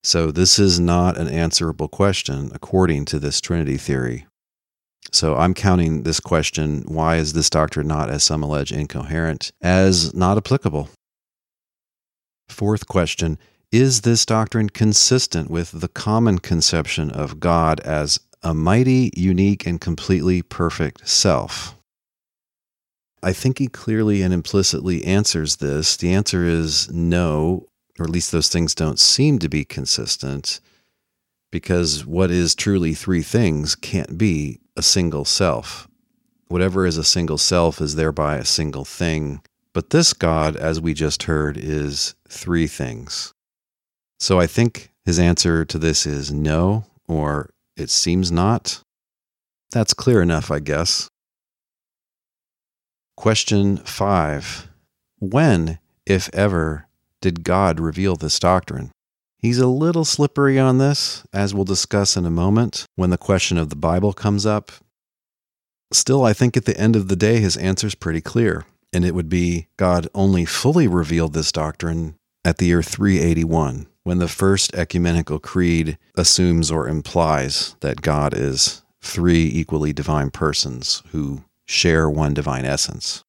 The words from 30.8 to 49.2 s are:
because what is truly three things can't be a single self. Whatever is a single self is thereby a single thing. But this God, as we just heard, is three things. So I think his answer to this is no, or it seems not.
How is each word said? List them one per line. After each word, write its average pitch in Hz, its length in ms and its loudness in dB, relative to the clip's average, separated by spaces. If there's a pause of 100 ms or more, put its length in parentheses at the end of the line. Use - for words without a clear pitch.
because 82 560 -2
what 85 240 0
is 87 240 2
truly 87 400 0
three 85 280 0
things 78 520 0
can't - 420 -6
be 76 420 -2 (160)
a 85 80 -6
single 78 440 0
self. - 600 -2 (600)
Whatever 92 380 2
is 80 100 0
a 78 80 -2
single 80 320 0
self 85 440 2
is 76 160 -4
thereby 76 400 0
a 62 100 -6
single 69 400 -2
thing. 78 560 -4 (320)
But 85 160 -4
this 165 240 4
God, 80 420 0
as 80 240 -2
we 80 140 -2
just 76 300 -2
heard, 76 340 -2
is 73 560 -4 (140)
three 85 380 -2
things. 62 680 -10 (840)
So 92 220 2
I 87 60 4
think - 440 0 (140)
his 87 140 2
answer 85 480 2
to - 120 -8
this 78 280 0
is 71 260 -6
no, 82 540 0 (200)
or 76 440 -4 (260)
it 73 140 -8
seems 87 420 0
not. 95 480 0 (920)